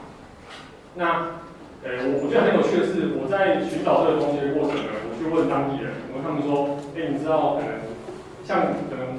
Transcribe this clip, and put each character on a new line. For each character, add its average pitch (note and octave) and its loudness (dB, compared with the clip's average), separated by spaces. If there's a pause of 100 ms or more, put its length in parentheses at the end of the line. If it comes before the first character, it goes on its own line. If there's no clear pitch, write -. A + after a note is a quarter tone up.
(1000)
那， E3+ 0 (480)
呃， B2+ -2
我， C#3 2
我 D3 0
觉 - 2
得 - 6
很 - 4
有 - 6
趣 - 4
的 - -
是， - 0
我 - -2
在 F#3+ 4
寻 D#3 -4
找 - 4
这 D#3+ 4
个 D3+ 4
东 C#3+ 2
西 C#3+ 0
的 C#3+ 2
过 C#3 2
程 C#3+ 0
呢， - -2 (160)
我 - -8
去 D#3+ -4
问 D#3+ 4
当 C#3 0
地 C3+ -2
人， - -6 (160)
我 C3+ -6
问 C#3+ -6
他 D3+ -2
们 C#3+ 0
说 C#3+ 2 (240)
：“哎， D#3 -2
你 C#3+ 0
知 C#3+ -4
道 D3 4
可 - 0
能 A2+ -4 (640)
像 - 2 (160)
可 B2+ -6
能 B2+ -4